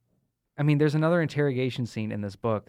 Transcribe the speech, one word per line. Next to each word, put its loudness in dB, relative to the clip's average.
I 0
mean, 4
there's 2
another 2
interrogation -2
scene -6
in -6
this -8
book. -2